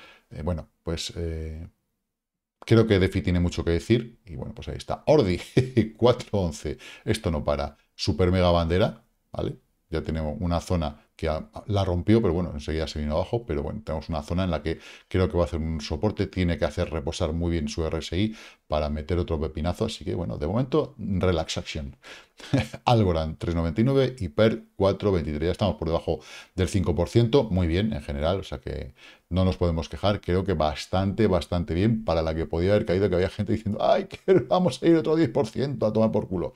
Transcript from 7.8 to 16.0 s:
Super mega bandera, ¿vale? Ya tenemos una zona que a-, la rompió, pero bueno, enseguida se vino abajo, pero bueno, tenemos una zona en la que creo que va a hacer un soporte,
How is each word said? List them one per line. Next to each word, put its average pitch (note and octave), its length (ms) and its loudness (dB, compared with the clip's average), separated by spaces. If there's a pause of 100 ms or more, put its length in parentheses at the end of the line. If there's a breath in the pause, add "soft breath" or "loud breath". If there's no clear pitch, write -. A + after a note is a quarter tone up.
Super F2+ 340 0
mega F2+ 220 4
bandera, E2+ 520 2 (280)
¿vale? - 240 -6 (340)
Ya D#2 120 -4
tenemos D#2 400 -4
una E2+ 180 0
zona D#2+ 460 -4 (100)
que - 140 -4
a-, D#2 200 -6 (160)
la G2+ 200 0
rompió, F2+ 360 2
pero F#2+ 120 2
bueno, E2+ 200 -2
enseguida D#2 340 -4
se D#2 120 -8
vino D2+ 160 -2
abajo, F#2 300 -2
pero D2 180 -4
bueno, D2 220 -8
tenemos D#2 240 -6
una D#2 120 -4
zona F2 220 -2
en F#2 80 0
la D2+ 100 -2
que E2 180 -4 (280 loud breath)
creo F#2 220 2
que F2 80 -4
va F2 60 4
a - 20 0
hacer D#2+ 160 -4
un D#2+ 180 -4
soporte, F#2 480 -2